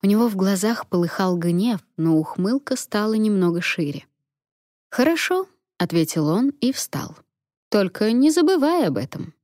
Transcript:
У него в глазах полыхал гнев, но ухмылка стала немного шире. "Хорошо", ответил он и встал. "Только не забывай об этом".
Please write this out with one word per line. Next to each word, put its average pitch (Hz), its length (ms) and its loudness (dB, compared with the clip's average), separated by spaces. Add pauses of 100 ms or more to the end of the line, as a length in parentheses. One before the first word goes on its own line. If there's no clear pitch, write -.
У 196 60 0
него 214 200 4
в 214 80 -4
глазах 196 520 -2
полыхал 180 500 0
гнев, 175 440 0 (160)
но 160 200 2
ухмылка 208 580 -2
стала 214 380 -2
немного 190 480 0
шире. 156 440 -4 (840)
"Хорошо", 339 580 0 (300)
ответил 160 500 0
он 220 220 2 (120)
и 247 100 0
встал. - 440 -8 (540)
"Только 208 420 0
не 262 200 4
забывай 320 560 2
об 139 100 0
этом". - 460 -10